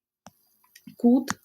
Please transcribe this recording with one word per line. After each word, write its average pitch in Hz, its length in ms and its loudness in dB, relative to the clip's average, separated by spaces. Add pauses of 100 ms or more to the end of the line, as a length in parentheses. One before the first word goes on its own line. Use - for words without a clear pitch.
(960)
Кут 247 340 0 (140)